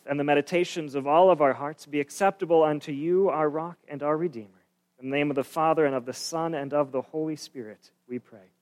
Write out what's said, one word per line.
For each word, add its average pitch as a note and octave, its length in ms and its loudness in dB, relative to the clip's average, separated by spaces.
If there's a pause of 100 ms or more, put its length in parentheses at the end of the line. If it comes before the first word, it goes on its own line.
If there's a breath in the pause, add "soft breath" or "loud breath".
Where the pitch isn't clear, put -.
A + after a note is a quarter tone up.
and C#3+ 140 -2
the - 20 0
meditations D3 720 0
of C#3 140 -4
all F3 240 8
of D3+ 100 2
our C3+ 120 4
hearts C#3+ 320 -10
be D3 120 -4
acceptable E3+ 640 2
unto D3+ 300 0
you, F3 380 0
our D3+ 200 0
rock D#3+ 280 -8 (100)
and C#3+ 120 -10
our D3 160 0
redeemer. D3 300 -6 (540)
In C3 100 -8
the C#3 60 -2
name D3 140 0
of C#3 40 -2
the C3+ 80 0
Father, D#3+ 440 2
and C3+ 80 0
of B2 120 -4
the B2+ 60 -8
Son, E3 420 -6
and C#3 180 -6
of C#3+ 200 0
the B2+ 100 -4
Holy D#3 320 -6
Spirit, A2 560 -16 (180)
we B2 120 -8
pray. A#2 180 -20 (240)